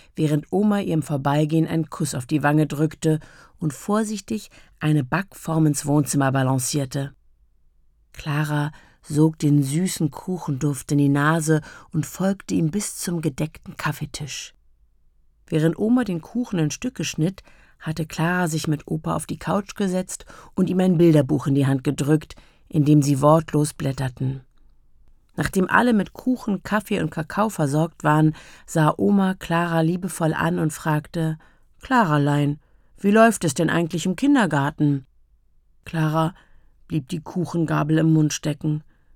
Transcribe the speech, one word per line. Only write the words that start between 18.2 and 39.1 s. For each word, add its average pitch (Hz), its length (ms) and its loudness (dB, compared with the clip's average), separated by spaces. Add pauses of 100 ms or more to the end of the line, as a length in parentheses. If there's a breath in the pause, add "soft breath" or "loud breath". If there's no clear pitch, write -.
sich 156 200 -4
mit 147 200 -4
Opa 160 280 -4
auf 156 120 -6
die 156 100 -8
Couch 190 380 -4
gesetzt 185 500 -4 (300 loud breath)
und 180 160 0
ihm 180 80 2
ein 185 180 4
Bilderbuch 151 480 6
in 139 80 2
die 139 140 2
Hand 135 160 0
gedrückt, 147 520 0 (320 soft breath)
in 147 160 0
dem 147 200 6
sie 139 180 0
wortlos 151 520 2
blätterten. 131 680 -4 (920)
Nachdem - 340 -2
alle 233 240 4
mit 196 200 0
Kuchen, 226 500 -4
Kaffee 208 360 -2
und 156 120 -2
Kakao 190 380 -4
versorgt 156 540 -2
waren, 151 320 4 (300 loud breath)
sah 156 320 2
Oma 196 380 2
Clara 170 460 0
liebevoll 170 520 -2
an 170 240 -2
und 170 160 -2
fragte: 160 640 -4 (420 soft breath)
"Claralein, 147 800 2 (380)
wie 196 140 2
läuft 220 320 6
es 170 100 0
denn 160 160 0
eigentlich 170 380 -2
im 185 80 0
Kindergarten?" 147 920 2 (800)
Clara 160 500 0 (540 soft breath)
blieb 156 220 -4
die 160 120 -6
Kuchengabel 156 800 -2
im 160 120 4
Mund 151 220 4
stecken. 151 500 -4 (320)